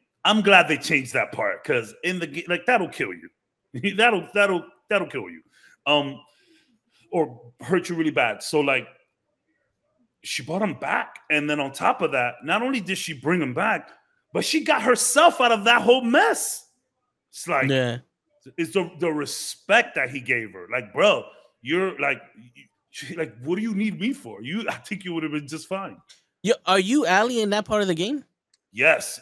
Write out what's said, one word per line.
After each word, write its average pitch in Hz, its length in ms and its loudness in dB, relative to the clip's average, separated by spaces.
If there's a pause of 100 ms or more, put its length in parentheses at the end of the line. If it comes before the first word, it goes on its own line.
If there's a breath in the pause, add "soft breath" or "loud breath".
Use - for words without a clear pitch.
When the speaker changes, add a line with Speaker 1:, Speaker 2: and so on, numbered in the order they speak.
(220)
Speaker 1:
I'm 208 200 2
glad 185 260 6
they 151 80 0
changed 135 380 -2
that 113 180 -2
part, 104 320 -4
'cause 117 300 -2 (100)
in 180 140 -4
the 170 80 -6
ga-, 151 200 -10
like, 175 200 -4
that'll 202 240 2
kill 101 240 -6
you. 82 160 -16 (420)
<laughs> 190 240 -4
That'll, 214 380 2
that'll, 202 320 2 (240)
that'll 190 180 0
kill 104 220 -10
you. 82 100 -18 (460 soft breath)
Um, 139 340 0 (880 soft breath)
or 143 420 -4 (100)
hurt 175 260 0
you 175 60 -6
really 160 160 0
bad. 120 320 0
So, 151 180 0
like, 135 260 0 (1400)
she - 200 -8
brought 160 200 -4
him 180 120 -2
back. - 460 -4 (100)
And 147 180 0
then 151 120 0
on 135 120 -4
top 214 300 0
of 151 100 0
that, 123 220 0 (100)
not 185 180 0
only 262 180 -2
did 180 180 -4
she - 160 -8
bring 151 260 0
him 127 140 -2
back, 185 360 -2 (420)
but - 120 0
she 302 200 0
got 262 180 2
herself 262 580 6
out 240 120 6
of 208 120 2
that 233 180 6
whole 240 200 6
mess. 320 640 2 (640)
It's - 180 -14
like, 135 200 2
Speaker 2:
Yeah. 123 300 0 (580)
Speaker 1:
it's 165 160 -4
the, 180 260 0
the 165 120 0
respect 156 840 0
that 131 160 -2
he 135 100 -8
gave 117 320 -2
her. 90 180 -16
Like, 110 220 -4
"Bro, 147 320 2 (380)
you're, 170 360 -2
like, 139 220 -2 (340)
you, 143 100 -20 (260)
she, 151 260 -14
like, 147 160 -6 (100)
what 165 140 -2
do 214 60 -4
you 226 120 -4
need 190 260 -2
me 233 120 -2
for? 107 300 -14
You, 180 260 -8
I - 60 -6
think - 300 -12
you 175 100 -6
would 160 80 -4
have 151 100 -6
been 147 160 -8
just 156 200 -12
fine." 190 280 -8 (460 soft breath)
Speaker 2:
Yo, 214 120 -4 (120)
are 190 120 2
you 233 280 0
Ellie 220 360 2
in 208 80 -2
that 208 140 -2
part 214 180 0
of 196 60 0
the 175 60 0
game? 233 300 -4 (480)
Speaker 1:
Yes, 135 500 2